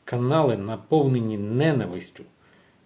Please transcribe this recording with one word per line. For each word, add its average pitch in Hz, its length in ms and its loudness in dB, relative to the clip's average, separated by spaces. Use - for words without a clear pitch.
канали 127 520 2
наповнені 113 840 0
ненавистю 107 840 -2